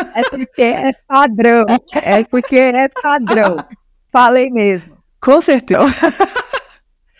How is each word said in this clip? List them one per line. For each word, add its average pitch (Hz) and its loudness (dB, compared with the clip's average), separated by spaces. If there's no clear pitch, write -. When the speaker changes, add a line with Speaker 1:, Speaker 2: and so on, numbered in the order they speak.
Speaker 1:
É 240 -2
porque 262 -8
é 254 -2
padrão. 233 2
É 220 0
porque 247 -4
é 262 2
padrão. 254 -2
Falei 247 2
mesmo. 202 -2
Speaker 2:
Com 285 4
certeza. 262 0
<laughs> - -2